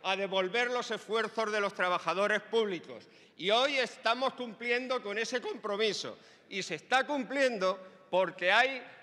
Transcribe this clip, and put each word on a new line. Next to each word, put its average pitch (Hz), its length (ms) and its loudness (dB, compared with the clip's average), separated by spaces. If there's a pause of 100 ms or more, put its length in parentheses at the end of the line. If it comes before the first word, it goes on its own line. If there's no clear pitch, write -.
a 190 120 2
devolver 196 560 0
los 247 200 -2
esfuerzos 214 600 -2
de 214 80 0
los 202 140 0
trabajadores 185 680 2
públicos. 175 680 -2 (260)
Y 170 140 -4
hoy 269 280 4
estamos 247 560 0
cumpliendo 247 720 -4
con 202 140 -4
ese 233 240 -4
compromiso. 202 760 -4 (300)
Y 185 160 -6
se 170 120 -6
está 254 300 0
cumpliendo 240 1040 0
porque 180 400 2
hay 247 320 4 (220)